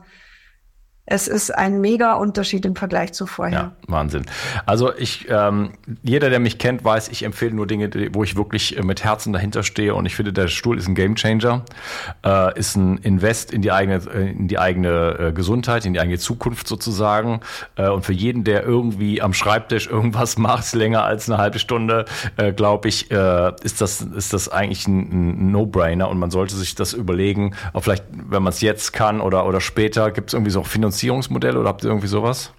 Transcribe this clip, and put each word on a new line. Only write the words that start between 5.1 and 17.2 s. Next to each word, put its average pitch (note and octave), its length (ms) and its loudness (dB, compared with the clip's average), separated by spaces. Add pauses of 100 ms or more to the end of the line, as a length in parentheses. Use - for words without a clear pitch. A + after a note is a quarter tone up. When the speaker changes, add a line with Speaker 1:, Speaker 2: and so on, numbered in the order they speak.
Speaker 2:
ähm, G#2 440 2 (280)
jeder, C#3 280 2
der B2 100 4
mich A#2+ 200 0
kennt, B2 260 0
weiß, A2 240 2
ich - 140 -8
empfehle A2 300 -2
nur G#2+ 140 -2
Dinge, G#2 220 -2
die, G#2 260 -4
wo G#2+ 80 2
ich F#2 140 -2
wirklich, G#2 400 -2
äh, F#2+ 60 -2
mit F#2+ 200 0
Herzen G#2+ 300 0
dahinter G#2 300 0
stehe. G2+ 320 0
Und F#2 100 0
ich F2+ 100 -4
finde, G#2 160 -2
der F#2 160 2
Stuhl A#2 300 -2
ist F2+ 100 -4
ein F#2 80 2
Gamechanger, A2 720 2 (600)
äh, F#2+ 320 4
ist - 200 -2
ein F#2+ 220 2
Invest G2+ 520 0
in A2 100 -2
die G2 120 2
eigene, G2 280 2 (120)
äh, F#2+ 180 0
in F#2+ 160 -2
die F#2 100 -2
eigene, F2 640 2
äh, E2 140 0
Gesundheit, A2 520 0
in F#2 80 0
die F2+ 60 2
eigene F2 200 0
Zukunft A#2 500 -6
sozusagen. A2 720 0 (340)